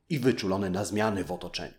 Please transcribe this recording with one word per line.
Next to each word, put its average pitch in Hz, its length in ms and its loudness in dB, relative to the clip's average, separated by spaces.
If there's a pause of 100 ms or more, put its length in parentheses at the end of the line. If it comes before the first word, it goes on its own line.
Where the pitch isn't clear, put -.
i 151 100 0
wyczulony 101 500 2
na 95 160 0
zmiany 101 380 0
w 87 80 -6
otoczeniu. 87 480 -8